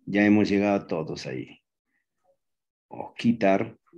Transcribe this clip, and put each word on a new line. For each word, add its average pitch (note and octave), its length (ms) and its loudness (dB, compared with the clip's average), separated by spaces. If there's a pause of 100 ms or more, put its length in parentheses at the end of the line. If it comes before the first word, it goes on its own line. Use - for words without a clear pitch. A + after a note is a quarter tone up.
Ya G2+ 200 2
hemos G#2 240 4
llegado G2+ 360 0
todos D#2+ 400 -8
ahí. - 360 -12 (1300)
Osquitar, - 880 -2 (200)